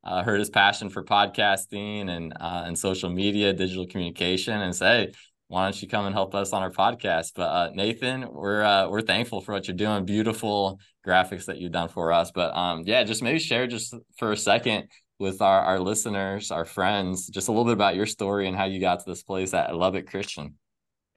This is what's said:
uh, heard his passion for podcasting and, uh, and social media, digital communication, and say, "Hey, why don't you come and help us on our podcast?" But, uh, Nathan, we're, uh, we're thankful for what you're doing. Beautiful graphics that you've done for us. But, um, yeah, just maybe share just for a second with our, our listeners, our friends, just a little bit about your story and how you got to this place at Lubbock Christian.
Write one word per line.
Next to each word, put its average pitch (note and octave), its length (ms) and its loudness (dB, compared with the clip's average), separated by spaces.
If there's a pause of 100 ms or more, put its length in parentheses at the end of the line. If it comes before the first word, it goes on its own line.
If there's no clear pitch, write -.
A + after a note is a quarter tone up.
uh, F#2 220 -2
heard G#2 160 2
his G2+ 100 0
passion G2+ 400 4
for F#2+ 140 -8
podcasting G#2 1040 0
and, E2+ 300 -6
uh, E2+ 260 -6
and E2+ 140 -4
social F#2 300 -2
media, G2+ 420 2
digital F#2 340 -2
communication, F2+ 760 -2
and F2+ 120 -2
say, G2 340 4
"Hey, D2+ 60 -14 (360)
why F#2 160 0
don't G2 160 -4
you F#2+ 80 -10
come G#2 160 0
and G2 100 -4
help G2 180 0
us G2 200 -2
on G2 100 0
our F#2 80 -4
podcast?" F#2+ 640 0
But, F2 140 -2
uh, E2+ 240 2
Nathan, A#2 580 -2
we're, G2+ 320 0
uh, G2 240 6
we're G2+ 140 -2
thankful A2 400 -2
for - 100 -8
what G2 160 -4
you're F#2 80 -6
doing. G#2 300 0
Beautiful G#2 760 0 (260)
graphics F#2 420 2
that E2 100 -6
you've F2 160 -8
done E2+ 160 -2
for E2+ 240 0
us. E2+ 180 4
But, F2 240 -2
um, E2+ 300 -2
yeah, A2+ 180 4
just A2 180 -4
maybe C3+ 180 0
share B2+ 280 0
just A#2 260 -8 (240)
for A2 140 -2
a G#2 60 0
second G#2+ 500 2 (320)
with F#2+ 220 -4
our, G2 180 8
our F#2+ 220 2
listeners, G2+ 680 -2
our E2 160 -4
friends, F#2+ 640 0
just - 220 -4
a - 20 2
little A2+ 140 4
bit A#2 80 4
about G2 240 4
your G#2 80 2
story G2+ 420 0
and F#2 80 -2
how G2 100 0
you F#2+ 140 -2
got F2+ 200 2
to - 60 -16
this F2 160 -8
place F#2+ 320 -4
at E2+ 220 0
Lubbock F#2 320 0
Christian. D2+ 480 -8 (600)